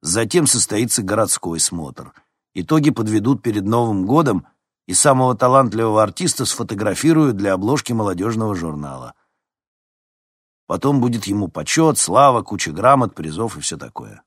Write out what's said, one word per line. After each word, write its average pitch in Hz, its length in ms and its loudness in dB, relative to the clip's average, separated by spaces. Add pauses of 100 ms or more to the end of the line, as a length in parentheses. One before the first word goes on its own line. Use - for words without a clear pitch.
«Затем 113 460 0
состоится 113 540 0
городской 95 580 -2
смотр. 78 540 -6 (400)
Итоги 156 360 2
подведут 110 520 0
перед 104 240 -4
Новым 110 400 0
годом, 127 420 2 (380)
и 92 80 -6
самого 131 420 4
талантливого 113 680 2
артиста 117 440 -2
сфотографируют 113 920 0
для 98 160 0
обложки 117 400 -2
молодёжного 107 600 -2
журнала. 73 580 -10 (1600)
Потом 135 320 0
будет 117 240 -2
ему 101 220 -2
почёт, 143 500 0
слава, 120 460 4
куча 95 280 -6
грамот, 117 440 2
призов 78 420 -8
и - 20 -16
всё 76 160 -8
такое». 55 520 -16